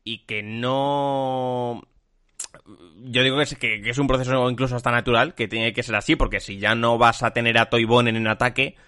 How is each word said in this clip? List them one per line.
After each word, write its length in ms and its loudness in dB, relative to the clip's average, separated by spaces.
y 240 -14
que 160 -8
no... 1400 -2
Yo 260 -2
digo 140 0
que 60 2
es, 120 -6
que, 260 -4
que 80 -6
es 80 -4
un 80 2
proceso 460 0
incluso 240 -2
hasta 160 0
natural, 420 2
que 140 -2
tiene 260 -2
que 80 -4
ser 140 -4
así, 200 2
porque 240 0
si 200 -12
ya 160 2
no 240 2
vas 240 4
a 80 2
tener 260 2
a 140 2
Toivonen 460 4
en 100 -2
ataque, 480 -2